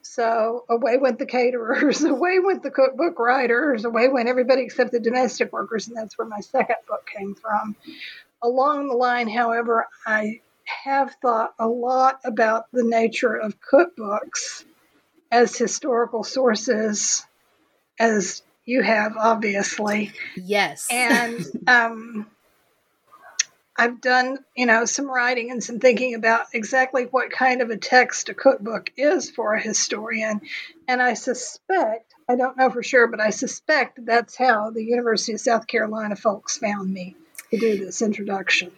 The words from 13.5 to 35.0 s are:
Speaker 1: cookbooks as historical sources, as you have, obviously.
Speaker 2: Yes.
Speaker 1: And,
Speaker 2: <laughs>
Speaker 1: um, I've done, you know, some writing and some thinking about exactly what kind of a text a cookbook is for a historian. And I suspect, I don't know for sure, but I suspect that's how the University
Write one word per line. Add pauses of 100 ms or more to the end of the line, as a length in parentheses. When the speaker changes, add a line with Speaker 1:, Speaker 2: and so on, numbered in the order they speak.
Speaker 1:
cookbooks (680)
as
historical
sources, (760)
as (240)
you
have,
obviously. (240)
Speaker 2:
Yes.
Speaker 1:
And, (120)
Speaker 2:
<laughs>
Speaker 1:
um, (1500)
I've
done, (180)
you
know,
some
writing
and
some
thinking
about
exactly
what
kind
of
a
text
a
cookbook
is
for
a
historian. (480)
And
I
suspect, (120)
I
don't
know
for
sure,
but
I
suspect
that's
how
the
University